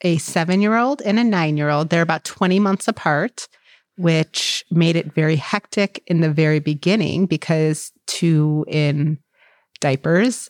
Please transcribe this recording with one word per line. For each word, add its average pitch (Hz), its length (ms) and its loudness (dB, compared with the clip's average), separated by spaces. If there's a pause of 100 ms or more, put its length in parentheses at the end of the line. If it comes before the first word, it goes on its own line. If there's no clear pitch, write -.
a 170 180 0
seven-year-old 202 800 0
and 214 160 0
a 233 60 2
nine-year-old. 151 680 0
They're 170 140 2
about 160 200 -2
twenty 185 360 0
months 196 280 0
apart, 165 600 -2 (500)
which 165 720 -2
made 165 260 4
it 160 180 -4
very 160 220 2
hectic - 720 -4
in 170 160 0
the 160 80 2
very 156 300 2
beginning 160 680 0
because 156 680 -2 (140)
two 151 600 0
in 151 500 0 (640)
diapers 165 680 0